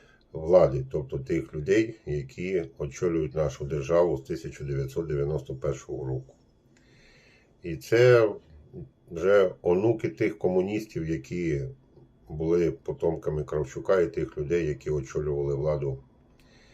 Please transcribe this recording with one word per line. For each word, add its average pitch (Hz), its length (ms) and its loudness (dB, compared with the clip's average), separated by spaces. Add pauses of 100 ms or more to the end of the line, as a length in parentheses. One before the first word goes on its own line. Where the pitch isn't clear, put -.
(340)
влади, 78 580 4
тобто 71 280 -6
тих 78 340 -4
людей, 95 420 0 (100)
які 82 580 -4 (140)
очолюють 78 580 -4
нашу 76 300 -2
державу 78 520 2
з 65 40 -10
тисяча - 420 -10
дев'ятсот 69 440 -4
дев'яносто 71 480 -4
першого 71 500 -8
року. 65 280 -8 (1300)
І 85 120 -6
це 117 540 6 (840)
вже 92 400 4 (100)
онуки 101 480 2
тих - 280 -2
комуністів, 92 720 -2
які 80 520 -4 (680)
були 82 420 2
потомками 78 720 -4
Кравчука 76 580 0
і 82 60 4
тих - 300 -6
людей, 85 300 0
які 71 220 -6
очолювали 71 680 -4
владу 71 420 -2 (760)